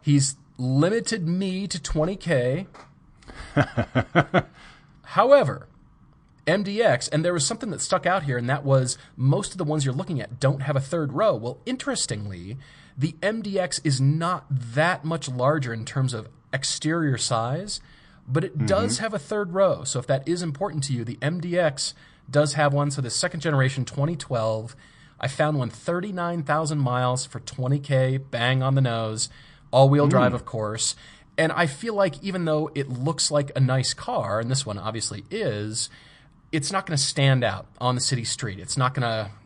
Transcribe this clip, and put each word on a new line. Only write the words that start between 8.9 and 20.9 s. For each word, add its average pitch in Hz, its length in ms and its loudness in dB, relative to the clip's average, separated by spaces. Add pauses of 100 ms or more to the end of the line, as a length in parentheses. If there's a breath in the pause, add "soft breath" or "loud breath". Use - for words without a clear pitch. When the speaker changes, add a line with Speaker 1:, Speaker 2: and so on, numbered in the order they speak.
Speaker 1:
most 151 360 2
of 185 60 -14
the 180 60 -2
ones 151 220 0
you're 131 80 0
looking 160 280 -4
at 123 180 -12
don't 135 220 0
have 143 140 -2
a 135 60 2
third 147 320 -2
row. 185 220 2
Well, 113 300 -6
interestingly, 104 920 -6 (400 loud breath)
the 156 240 -2
M 220 200 -2
D 196 180 -2
X 180 240 -2
is 135 180 0
not 160 480 2
that 139 560 0
much 160 240 -4
larger 127 440 0
in 113 120 -8
terms 131 280 0
of 110 140 -8 (240)
exterior 147 640 0
size, 131 640 -2 (480 loud breath)
but 135 160 0
it 127 220 -2
does 196 300 2
Speaker 2:
Mm-hmm. - 80 -4
Speaker 1:
have 220 100 -4
a 208 60 -4
third 202 340 -4
row. 175 300 4
So 131 160 -4
if - 80 -8
that 139 200 0
is 175 140 0
important 160 440 -4
to 135 80 -2